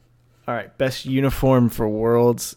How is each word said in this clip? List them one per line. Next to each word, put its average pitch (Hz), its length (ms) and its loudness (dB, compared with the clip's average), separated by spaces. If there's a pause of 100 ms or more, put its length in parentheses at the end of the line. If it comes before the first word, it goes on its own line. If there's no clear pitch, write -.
(480)
All 123 60 -6
right, 101 240 -10
best 131 260 -4
uniform 131 640 2
for 110 200 -4
Worlds. 117 680 0